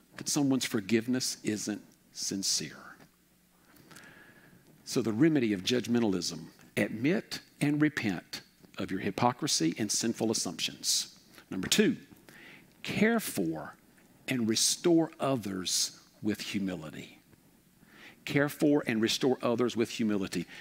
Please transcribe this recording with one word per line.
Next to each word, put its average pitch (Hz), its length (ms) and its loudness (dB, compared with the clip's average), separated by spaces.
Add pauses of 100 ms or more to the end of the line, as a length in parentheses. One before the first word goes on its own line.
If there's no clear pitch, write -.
(160)
that - 140 -8
someone's 135 360 2
forgiveness 113 800 0
isn't 107 380 -2 (320)
sincere. - 840 -4 (1900)
So - 160 0
the 110 100 0
remedy 127 400 4
of 92 140 -2
judgmentalism, 104 800 0 (320)
admit 120 640 -2 (180)
and 147 220 2
repent 107 580 -2 (380)
of 92 140 -6
your 95 100 -4
hypocrisy 127 760 0
and 107 140 -2
sinful 113 400 0
assumptions. - 840 -2 (360)
Number 95 200 -4
two, 196 260 4 (880)
care 220 380 0
for 160 540 -6 (520)
and 120 220 0
restore 165 680 2
others 101 800 -2 (240)
with 104 200 -2
humility. 85 800 -6 (1080)
Care 147 240 2
for 147 360 2
and 113 160 0
restore 123 400 2
others 120 320 0
with 110 180 0
humility. 98 540 -2 (160)